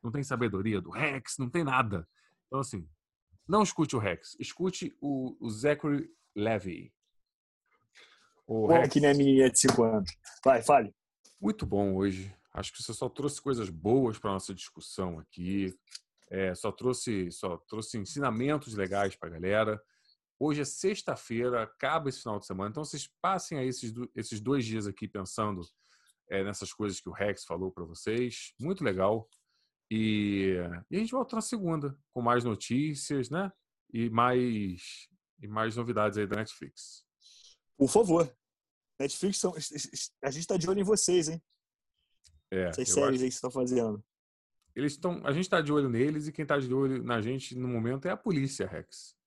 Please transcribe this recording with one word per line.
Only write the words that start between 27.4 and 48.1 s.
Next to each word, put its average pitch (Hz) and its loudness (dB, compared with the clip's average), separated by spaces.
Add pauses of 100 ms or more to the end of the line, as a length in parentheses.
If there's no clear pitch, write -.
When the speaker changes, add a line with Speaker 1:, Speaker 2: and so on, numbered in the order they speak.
Speaker 1:
falou 92 -6
pra 87 -10
vocês. 110 -4
Muito 170 -4
legal. 104 2 (640)
E, 104 2 (360)
e 175 -2
a - 2
gente 226 -2
volta 247 -2
na 226 0
segunda, 165 -2 (160)
com 127 -4
mais 120 4
notícias, 131 -2
né? 190 -2 (400)
E 117 -2
mais, 117 0 (320)
e 104 -14
mais 110 -2
novidades 107 0
aí 104 0
da 101 -2
Netflix. - -10 (720)
Speaker 2:
Por 269 4
favor. 185 6 (720)
Netflix, 185 -2
são, - 0
es-, 151 -8
es-, 143 -8
es-, - -10 (100)
a 143 -2
gente 151 -8
tá 196 0
de 165 0
olho 196 2
em 190 2
vocês, 180 4
hein? 165 -6 (1080)
Speaker 1:
É, 92 0
Speaker 2:
Essas 90 -2
Speaker 1:
eu - 4
Speaker 2:
séries - 4
Speaker 1:
acho 139 6
Speaker 2:
aí 135 4
que 127 0
vocês 127 0
estão 127 -6
fazendo. 120 0 (720)
Speaker 1:
Eles 143 -2
tão, 175 -2
a 143 2
gente 180 0
tá 180 4
de 147 0
olho 143 4
neles 151 2
e 151 -8
quem 156 -6
tá 143 2
de 127 0
olho 131 2
na 120 0
gente 127 -4
no 127 -4
momento 123 -2
é 180 -2